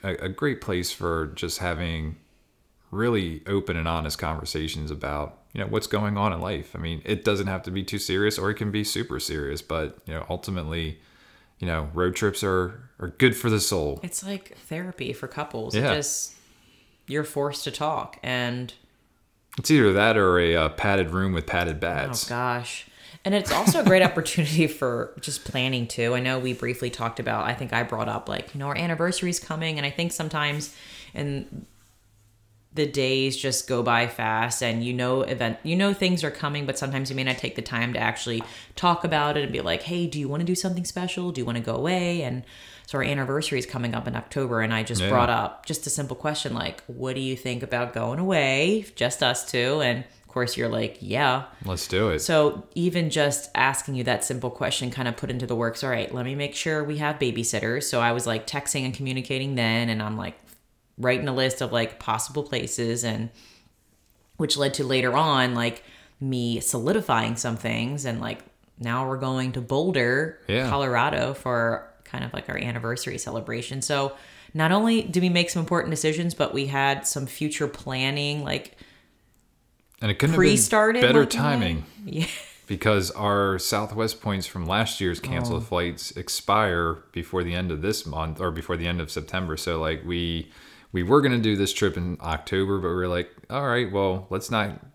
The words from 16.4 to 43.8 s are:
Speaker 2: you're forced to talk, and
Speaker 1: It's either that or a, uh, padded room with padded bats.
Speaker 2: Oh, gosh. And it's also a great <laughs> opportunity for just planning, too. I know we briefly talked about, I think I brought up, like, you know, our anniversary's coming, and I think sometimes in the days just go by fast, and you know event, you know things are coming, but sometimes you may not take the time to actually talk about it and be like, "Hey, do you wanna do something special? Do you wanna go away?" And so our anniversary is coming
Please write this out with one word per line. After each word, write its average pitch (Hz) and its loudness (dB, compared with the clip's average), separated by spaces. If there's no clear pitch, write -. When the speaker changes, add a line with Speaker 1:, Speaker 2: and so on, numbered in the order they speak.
Speaker 2:
you're 147 -2
forced 143 -4
to 143 -4
talk, - -4
and 123 -2
Speaker 1:
It's - 2
either 113 8
that 107 6
or 92 6
a, 85 6
uh, 80 4
padded 98 2
room 95 2
with 82 0
padded 85 0
bats. 85 -2
Speaker 2:
Oh, - -10
gosh. 120 -4
And 190 2
it's 202 2
also 214 4
a - 2
great 185 10
<laughs> 175 8
opportunity 156 2
for 120 -2
just - -8
planning, 127 0
too. 120 0
I 123 2
know 131 0
we 127 -2
briefly 123 -2
talked 117 -4
about, 113 -2
I 120 0
think 123 -6
I 120 2
brought 113 -2
up, 107 -4
like, - -6
you 143 -6
know, 139 -4
our 143 -2
anniversary's 175 0
coming, 160 -4
and 143 -2
I 143 -2
think 170 -2
sometimes 151 -2
in 143 -6
the 151 2
days 135 2
just - -2
go 120 0
by 120 4
fast, 113 -2
and 117 0
you 123 -2
know 127 0
event, 120 -2
you 165 0
know 196 4
things 180 2
are 175 -2
coming, 147 -4
but 135 -2
sometimes 135 -2
you 135 -4
may 131 -2
not 127 0
take - -6
the 117 -4
time 120 -2
to 113 -2
actually 113 0
talk 175 4
about 147 2
it 143 2
and 135 -4
be - -2
like, 175 0
"Hey, 175 -2
do 151 -4
you 143 -2
wanna 147 -2
do 180 2
something 180 -2
special? 180 -4
Do 135 -6
you 120 -2
wanna 117 -2
go 117 -2
away?" 175 0
And 127 -4
so 143 -4
our 131 0
anniversary 139 0
is 123 -6
coming 120 -4